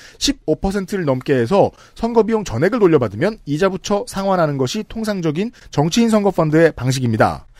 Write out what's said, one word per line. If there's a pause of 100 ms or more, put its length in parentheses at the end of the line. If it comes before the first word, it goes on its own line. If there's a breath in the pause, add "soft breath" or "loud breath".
(180 loud breath)
십오
퍼센트를
넘게
해서 (240 soft breath)
선거
비용
전액을
돌려받으면
이자
붙여
상환하는
것이
통상적인 (180 soft breath)
정치인
선거
펀드의
방식입니다. (140)